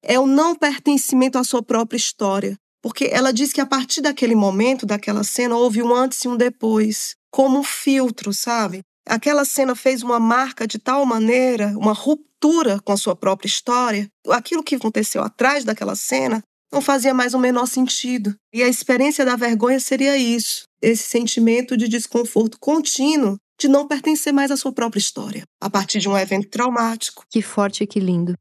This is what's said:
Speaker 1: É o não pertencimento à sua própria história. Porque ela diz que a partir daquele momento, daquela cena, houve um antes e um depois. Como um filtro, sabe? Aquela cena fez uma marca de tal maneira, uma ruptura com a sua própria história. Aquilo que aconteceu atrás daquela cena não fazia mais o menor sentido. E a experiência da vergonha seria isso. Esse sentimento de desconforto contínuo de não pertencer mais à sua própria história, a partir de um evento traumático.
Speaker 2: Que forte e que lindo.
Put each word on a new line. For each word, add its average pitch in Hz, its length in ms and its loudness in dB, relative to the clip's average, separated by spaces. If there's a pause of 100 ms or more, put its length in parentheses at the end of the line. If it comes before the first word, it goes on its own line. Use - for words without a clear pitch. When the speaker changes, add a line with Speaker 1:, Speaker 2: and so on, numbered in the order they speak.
Speaker 1:
É 247 180 2
o 277 60 2
não 311 280 4
pertencimento 269 800 0
à 247 80 2
sua 240 180 -2
própria 233 340 -2
história. 196 600 -4 (260)
Porque 233 280 -4
ela 262 220 2
diz 277 200 0
que 285 80 -2
a 269 60 0
partir 262 340 -2
daquele 269 340 0
momento, 214 520 2
daquela 208 380 -4
cena, 240 320 -2
houve 240 260 2
um 240 120 2
antes 262 300 0
e 247 40 -4
um 247 80 -2
depois. 220 800 0 (140)
Como 269 280 2
um 277 60 -2
filtro, 254 680 -2
sabe? 202 500 -4 (240)
Aquela 285 380 2
cena 262 300 0
fez 262 280 0
uma 240 180 0
marca 240 460 0
de 214 120 -8
tal 269 260 0
maneira, 233 720 2
uma 214 160 2
ruptura 294 920 0
com 202 80 0
a 196 40 2
sua 190 200 -2
própria 196 320 -2
história. 233 600 -2 (200)
Aquilo 302 340 0
que 285 140 -2
aconteceu 220 460 -2
atrás 262 420 0
daquela 214 320 -4
cena 254 460 -2 (300)
não 277 80 2
fazia 269 340 2
mais 247 200 0
o 262 40 2
menor 254 280 2
sentido. 247 680 -2 (180)
E 226 100 -2
a 247 60 4
experiência 262 560 2
da 247 120 2
vergonha 240 440 2
seria 269 360 0
isso. 233 480 -2 (180)
Esse 226 220 2
sentimento 240 720 0
de 233 120 0
desconforto 226 720 -2
contínuo 285 760 0 (220)
de 294 100 2
não 285 180 4
pertencer 294 460 0
mais 277 180 2
à 277 60 0
sua 269 160 -6
própria 233 280 -2
história, 208 440 -8 (160)
a 196 100 -6
partir 202 280 -2
de 196 100 -2
um 196 80 0
evento 196 320 -2
traumático. 233 800 -4
Speaker 2:
Que 226 100 0
forte 202 440 -2
e - 20 -4
que 208 120 -6
lindo. 180 420 0